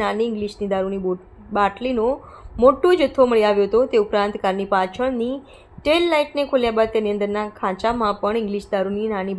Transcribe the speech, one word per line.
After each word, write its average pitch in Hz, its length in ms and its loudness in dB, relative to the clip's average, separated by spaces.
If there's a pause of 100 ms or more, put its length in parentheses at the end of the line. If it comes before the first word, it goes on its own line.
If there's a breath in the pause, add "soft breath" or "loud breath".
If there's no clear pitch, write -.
નાની 214 280 -2
ઇંગ્લિશની 208 440 -6
દારૂની 190 340 -4
બોટ-, 185 180 -6 (240)
બાટલીનો 220 560 0 (560 loud breath)
મોટો 277 400 6
જથ્થો 262 260 2
મળી 214 220 4
આવ્યો 202 180 2
હતો. 240 160 4
તે 220 200 2
ઉપરાંત 208 360 -2
કારની 196 320 -2
પાછળની 240 600 -2 (500 loud breath)
ટેલ 330 240 4
લાઇટને 294 400 0
ખોલ્યા 240 260 0
બાદ 220 180 2
તેની 214 200 0
અંદરના 208 280 -2 (160)
ખાંચામાં 208 640 -2
પણ 214 180 -2
ઇંગ્લિશ 202 320 -4
દારૂની 202 400 -2
નાની 196 280 -4